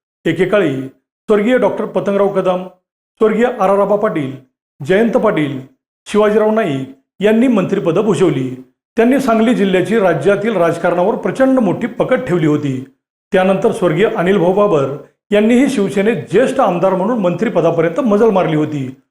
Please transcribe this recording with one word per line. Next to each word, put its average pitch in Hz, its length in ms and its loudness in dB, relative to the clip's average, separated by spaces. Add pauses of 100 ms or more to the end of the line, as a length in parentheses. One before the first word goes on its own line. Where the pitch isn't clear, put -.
(240)
एकेकाळी 170 520 0 (200)
स्वर्गीय 220 640 -2
डॉक्टर 196 260 -2
पतंगराव 202 440 -2
कदम, 185 360 -2 (520)
स्वर्गीय 220 300 2 (140)
आराराबा 196 360 2
पाटील, 170 360 -4 (540)
जयंत 202 260 2
पाटील, 156 480 -2 (460)
शिवाजीराव 214 440 2
नाईक 165 400 -2 (300)
यांनी 226 260 4
मंत्रिपदं 196 540 0
भूषवली. 147 640 0 (320)
त्यांनी 247 240 2
सांगली 226 340 2
जिल्ह्याची 185 440 0
राज्यातील 196 580 0
राजकारणावर 175 580 0
प्रचंड 262 440 0
मोठी 214 280 0
पकड 233 340 -2
ठेवली 165 260 -2
होती. 139 380 -2 (480)
त्यानंतर 185 400 2
स्वर्गीय 180 440 0
अनिल 190 220 0
भाऊ 175 140 2
बाबर 156 440 0 (360)
यांनीही 240 360 4
शिवसेनेत 202 480 -2 (160)
ज्येष्ठ 262 280 2
आमदार 185 340 0
म्हणून 214 240 -2
मंत्रिपदापर्यंत 170 840 0
मजल 220 300 2
मारली 165 260 0
होती. 147 380 -4 (160)